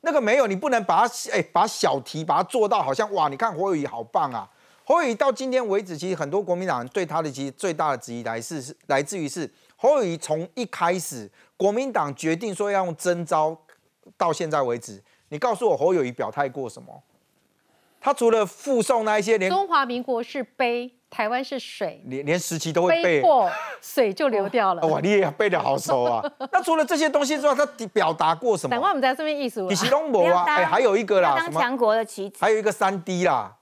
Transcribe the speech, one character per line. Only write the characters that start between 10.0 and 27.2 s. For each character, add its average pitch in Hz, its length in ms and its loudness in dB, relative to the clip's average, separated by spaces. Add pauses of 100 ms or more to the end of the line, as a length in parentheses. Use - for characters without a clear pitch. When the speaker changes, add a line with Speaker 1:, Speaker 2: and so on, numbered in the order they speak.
Speaker 1:
宜 165 140 -2
从 160 360 -4
一 247 120 -4
开 180 300 -2
始 123 320 -10 (280)
国 196 160 2
民 262 180 -2
党 151 240 -2
决 160 220 -2
定 202 180 -6
说 202 160 -2
要 196 140 0
用 170 100 -4
征 175 320 -2
召 160 300 0 (600)
到 170 160 0
现 160 160 -4
在 151 140 0
为 120 160 -2
止， 104 240 -16 (280)
你 147 100 -10
告 247 120 0
诉 214 160 0
我 165 80 4
侯 170 160 2
友 160 120 2
宜 123 80 -4
表 110 180 -6
态 143 180 -2
过 127 220 -8
什 123 100 -20
么？ - 220 -20 (1000)
他 277 140 0
除 233 160 4
了 220 160 4
附 254 340 -2
送 226 240 2
那 214 140 2
一 208 40 0
些 220 140 2
连 190 140 0
Speaker 2:
中 392 160 0
华 311 180 2
民 247 160 -6
国 240 220 -4
是 269 180 -8
碑， 240 480 -2 (220)
台 214 180 -2
湾 247 140 -2
是 262 160 -8
水， - 480 -8
Speaker 1:
连， 131 180 -6
连 160 140 2
时 165 180 -6
期 160 160 -4
都 165 100 2
会 180 80 4
背。 339 120 4
Speaker 2:
背 160 180 4
过 240 300 4 (300)
水 220 320 0
就 285 160 0
流 202 200 0
掉 196 260 2
了。 165 120 0
Speaker 1:
哇， 151 140 2
你 180 100 2
也 196 220 4
背 208 180 0
得 175 80 2
好 139 180 0
熟 135 280 0
啊！ 113 180 0 (160)
<laughs> 269 140 -8
那 381 100 2
除 330 140 2
了 311 80 2
这 339 120 0
些 302 140 2
东 294 160 2